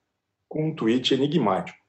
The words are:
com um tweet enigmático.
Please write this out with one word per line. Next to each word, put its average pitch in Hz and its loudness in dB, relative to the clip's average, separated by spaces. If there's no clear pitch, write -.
com 156 -4
um 156 -6
tweet 123 0
enigmático. 127 0